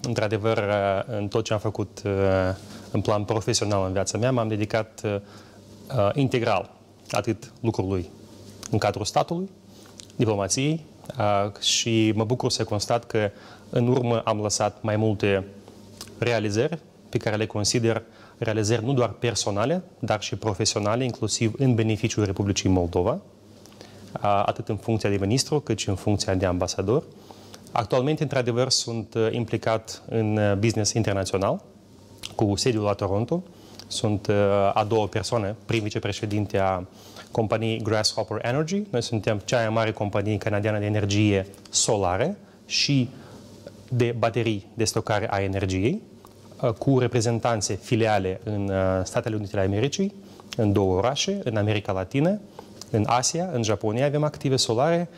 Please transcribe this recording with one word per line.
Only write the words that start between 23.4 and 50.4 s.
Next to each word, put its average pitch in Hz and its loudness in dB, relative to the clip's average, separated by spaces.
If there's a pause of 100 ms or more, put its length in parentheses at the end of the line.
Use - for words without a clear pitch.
a, 101 2
atât - -4
în 110 -2
funcția 107 0
de 101 2
ministru, 131 0
cât 113 -2
și - -4
în 98 0
funcția 101 0
de 92 0
ambasador. 95 0 (680)
Actualmente, 135 0
într-adevăr, 127 0
sunt, 117 -2
uh, 113 2
implicat 113 -2
în, 107 0
uh, 104 4
business 107 2
internațional, 101 0 (720)
cu 101 2
sediul 110 0
la 104 2
Toronto. 107 -2 (440)
Sunt, 104 -2
uh, 104 4 (380)
a 110 2
doua 107 2
persoană, 107 -2 (100)
prim 113 0
vicepreședinte 104 -2
a 95 2 (480)
companiei 113 -2
Grasshopper 107 -2
Energy. 160 -2
Noi 120 0
suntem 107 -2
cea 131 2
mai 113 2
mare 110 2
companie 104 0
canadiană 104 0
de 104 -2
energie 104 2 (220)
solară 107 0 (300)
și 131 2 (800)
de 120 2
baterii 113 0
de 113 -2
stocare 107 0
a 101 0
energiei, 98 0 (600)
uh, 127 2
cu 131 2
reprezentanțe 117 0
filiale 104 0
în, 101 -4
uh, 95 2
Statele 110 -4
Unite 104 -6
ale 98 2
Americii, 135 0 (440)